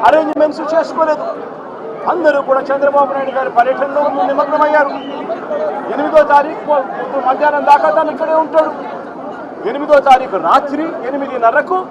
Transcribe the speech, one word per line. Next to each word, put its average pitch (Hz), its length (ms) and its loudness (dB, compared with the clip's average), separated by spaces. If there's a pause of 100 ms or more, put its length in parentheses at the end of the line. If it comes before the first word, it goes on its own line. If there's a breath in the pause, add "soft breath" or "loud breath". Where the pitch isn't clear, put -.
అరేంజ్‌మెంట్స్ 302 540 2 (140)
చేసుకోలేదు. 311 500 0 (840)
అందరూ 302 320 2
కూడా 262 200 0
చంద్రబాబు 277 520 0
నాయుడు 269 180 -4
గారి 262 180 -2
పర్యటనలో 262 520 0 (220)
నిమగ్నమయ్యారు. 294 680 2 (1040)
ఎనిమిదో 302 300 2
తారీఖు 285 460 0
పొద్దు 262 580 -2
మధ్యాహ్నం 294 380 0
దాకా 285 240 6
తను 302 220 0
ఇక్కడే 320 220 -2
ఉంటాడు. 320 600 0 (760)
ఎనిమిదో 285 300 4
తారీఖు 190 380 4
రాత్రి 277 460 0 (240)
ఎనిమిదిన్నరకు 277 840 -2